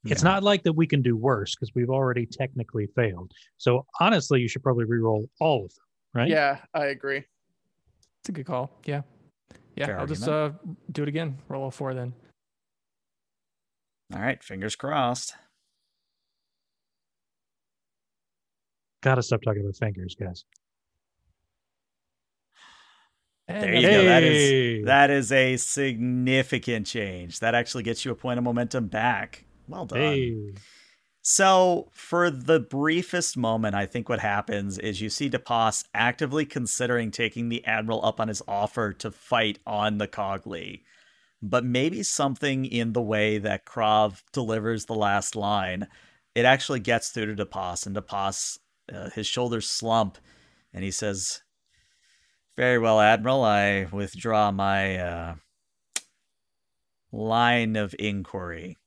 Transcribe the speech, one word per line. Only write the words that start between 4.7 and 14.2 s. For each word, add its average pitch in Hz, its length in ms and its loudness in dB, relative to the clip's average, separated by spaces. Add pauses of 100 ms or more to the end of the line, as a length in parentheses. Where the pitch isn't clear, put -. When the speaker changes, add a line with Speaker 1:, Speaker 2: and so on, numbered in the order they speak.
Speaker 1:
re-roll 113 460 0 (100)
all 143 260 2
of - 80 -20
them, - 120 -20 (280)
right? 120 160 2
Speaker 3:
Yeah, 143 300 2 (140)
I 147 140 0
agree. 139 360 -4 (1000)
Speaker 4:
It's - 80 -10
a - 40 -8
good 143 120 -10
call. 131 400 -8
Yeah. 143 180 -4 (760)
Yeah, 139 100 -2
Speaker 2:
Fair 98 120 -6
Speaker 4:
I'll 143 80 -4
just, 160 200 -6
Speaker 2:
argument. 151 280 -2 (100)
Speaker 4:
uh, 175 260 -14
do 147 120 -4
it 143 60 -2
again. 147 280 -6 (100)
Roll 135 160 -8
all 131 80 -6
four 135 220 -6
then. 123 200 -8 (2000)
Speaker 2:
All - 80 -10